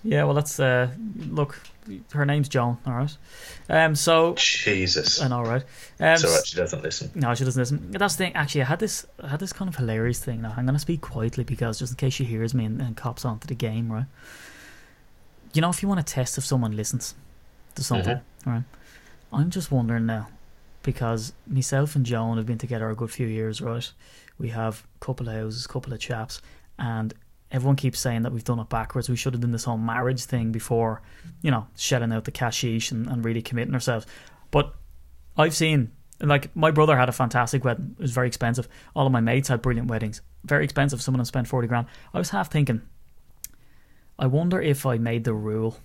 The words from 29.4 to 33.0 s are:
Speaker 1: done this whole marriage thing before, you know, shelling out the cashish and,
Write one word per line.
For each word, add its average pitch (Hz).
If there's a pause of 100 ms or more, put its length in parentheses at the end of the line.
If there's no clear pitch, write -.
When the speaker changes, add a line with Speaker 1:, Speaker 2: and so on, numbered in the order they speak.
Speaker 1:
done 120
this 113
whole 117
marriage 123
thing 113
before, 113 (420)
you 151
know, 113 (100)
shelling 117
out 110
the -
cashish 117
and, 117